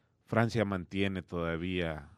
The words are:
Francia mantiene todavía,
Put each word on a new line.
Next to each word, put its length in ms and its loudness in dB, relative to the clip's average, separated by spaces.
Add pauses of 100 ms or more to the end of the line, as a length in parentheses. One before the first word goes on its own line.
(260)
Francia 400 2
mantiene 560 -2
todavía, 960 -2